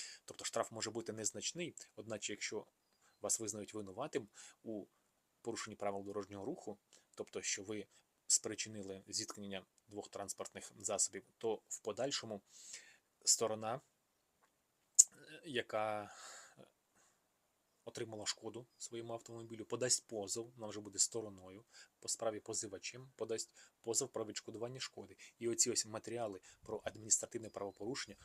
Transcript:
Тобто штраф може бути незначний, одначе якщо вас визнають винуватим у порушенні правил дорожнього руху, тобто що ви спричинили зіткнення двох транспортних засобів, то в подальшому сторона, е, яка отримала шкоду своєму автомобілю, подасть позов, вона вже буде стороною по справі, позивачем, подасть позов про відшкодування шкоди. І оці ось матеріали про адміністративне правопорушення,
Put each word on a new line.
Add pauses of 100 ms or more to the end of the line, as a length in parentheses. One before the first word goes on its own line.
(260)
Тобто
штраф
може
бути
незначний, (200)
одначе
якщо (560)
вас
визнають
винуватим (360)
у (560)
порушенні
правил
дорожнього
руху, (380)
тобто
що
ви (400)
спричинили
зіткнення (220)
двох
транспортних
засобів, (140)
то
в
подальшому (840)
сторона, (1300)
е,
яка (1800)
отримала
шкоду (120)
своєму
автомобілю,
подасть
позов,
вона
вже
буде
стороною (340)
по
справі,
позивачем,
подасть (300)
позов
про
відшкодування
шкоди. (240)
І
оці
ось
матеріали (220)
про
адміністративне
правопорушення,